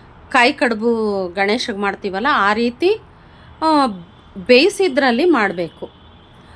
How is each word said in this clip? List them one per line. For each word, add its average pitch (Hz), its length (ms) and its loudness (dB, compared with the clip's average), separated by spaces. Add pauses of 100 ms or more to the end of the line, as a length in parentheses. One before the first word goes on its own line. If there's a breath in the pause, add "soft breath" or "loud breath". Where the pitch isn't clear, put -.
(320 loud breath)
ಕಾಯಿ 247 200 4
ಕಡುಬು 220 760 -2
ಗಣೇಶಗೆ 202 500 -4
ಮಾಡ್ತೀವಲ್ಲ, 202 520 -4
ಆ 208 220 2
ರೀತಿ, 240 480 0 (640 soft breath)
ಆ, 302 240 2 (600)
ಬೇಯಿಸಿದ್ರಲ್ಲಿ 269 800 2
ಮಾಡ್ಬೇಕು. 190 640 -2 (640 loud breath)